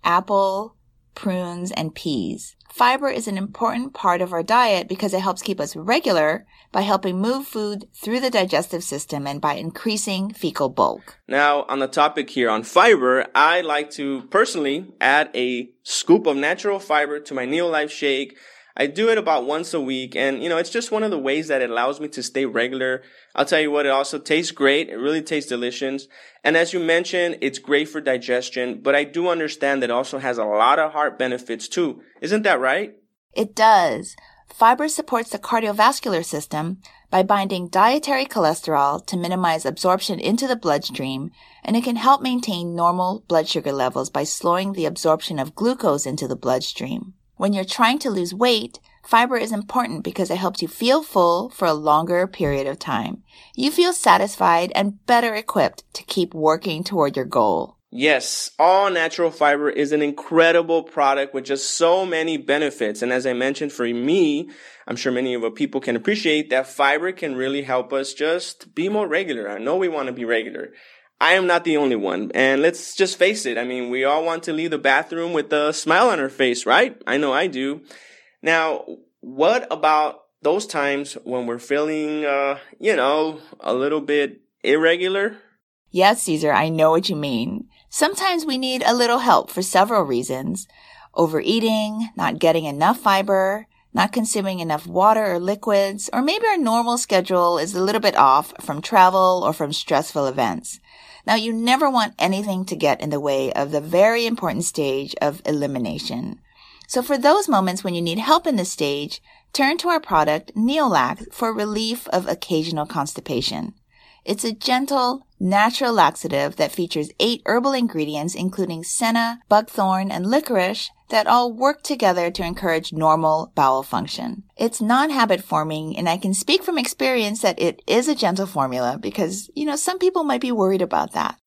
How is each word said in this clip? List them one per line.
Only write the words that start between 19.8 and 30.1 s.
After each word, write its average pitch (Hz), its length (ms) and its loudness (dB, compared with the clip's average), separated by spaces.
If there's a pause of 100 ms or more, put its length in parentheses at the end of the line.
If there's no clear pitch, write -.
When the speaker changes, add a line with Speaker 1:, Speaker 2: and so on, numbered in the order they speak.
Speaker 2:
week, 131 340 -6
and, 131 280 -2
you 170 60 -4
know, 165 80 0
it's 214 120 -2
just 233 220 -6
one 214 100 -2
of 214 80 -2
the 185 80 -2
ways 143 300 -2
that 139 160 0
it 117 80 -4
allows 127 280 -2
me 151 100 -8
to 131 120 -10
stay 135 240 -4
regular. 127 560 -4 (320)
I'll 139 120 2
tell 160 160 2
you 147 100 0
what, 147 160 0
it 135 40 2
also 135 280 0
tastes 151 320 0
great. 139 380 2
It 107 80 -10
really 151 260 -2
tastes 156 260 -4
delicious. 127 580 -6 (360)
And 156 120 4
as 170 180 4
you 180 60 -2
mentioned, 175 640 0
it's 131 160 -4
great 151 320 0
for 151 120 -8
digestion, 123 800 -2
but 135 100 2
I 147 100 4
do 170 260 -2
understand 147 520 -2
that 120 80 -2
it 120 40 0
also 135 260 -4